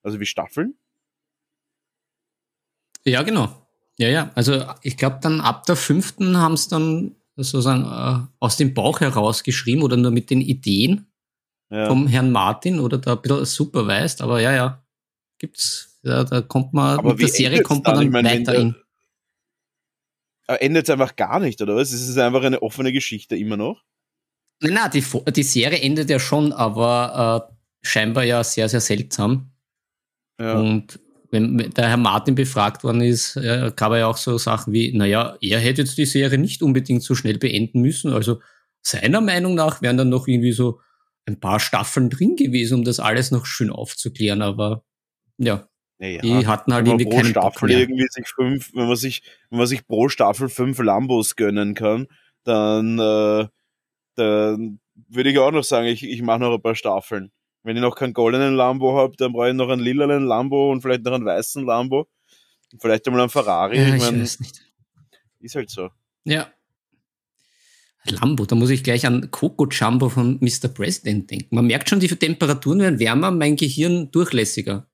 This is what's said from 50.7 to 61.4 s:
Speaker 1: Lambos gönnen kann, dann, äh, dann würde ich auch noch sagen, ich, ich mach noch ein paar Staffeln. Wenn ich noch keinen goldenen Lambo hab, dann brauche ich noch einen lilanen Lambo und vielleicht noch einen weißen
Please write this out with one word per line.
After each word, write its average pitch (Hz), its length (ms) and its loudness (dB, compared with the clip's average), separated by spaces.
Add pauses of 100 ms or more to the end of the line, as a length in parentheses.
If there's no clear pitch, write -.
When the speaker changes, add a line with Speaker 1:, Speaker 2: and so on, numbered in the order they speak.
Speaker 1:
Lambos 113 560 0
gönnen 104 380 0
kann, 110 340 -2 (380)
dann, 110 540 0
äh, 107 480 2 (680)
dann 107 640 -2 (300)
würde 127 220 0
ich 139 80 4
auch 139 120 4
noch 151 140 0
sagen, 117 220 0
ich, 120 160 -4
ich 120 180 -10
mach 117 180 0
noch 120 140 0
ein 107 80 -2
paar 113 140 -2
Staffeln. 98 560 -6 (320)
Wenn 113 120 -6
ich 120 60 -2
noch 120 140 2
keinen 123 180 -4
goldenen 127 420 2
Lambo 131 400 2
hab, 131 220 2
dann 127 160 0
brauche 117 160 2
ich 127 60 0
noch 127 140 0
einen 127 120 0
lilanen 139 420 0
Lambo 135 480 0
und 131 120 -2
vielleicht 127 200 0
noch 123 100 -2
einen 120 120 -4
weißen 101 400 -4